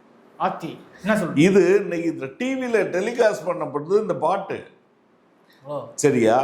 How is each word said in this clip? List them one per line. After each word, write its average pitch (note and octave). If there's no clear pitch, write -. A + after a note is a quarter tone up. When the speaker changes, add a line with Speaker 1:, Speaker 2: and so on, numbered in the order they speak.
Speaker 1:
ஆத்தி, F3+
என்ன G#3
சொல்றீங்க? D3
Speaker 2:
இது F#3+
இன்னைக்கு E3+
இந்த C3
டி B3+
வில A#3+
டெலிகாஸ்ட் G#3
பண்ணப்படுது D#3
இந்த F3
பாட்டு. E3+
Speaker 1:
ஓ. C#3+
Speaker 2:
சரியா? A#2+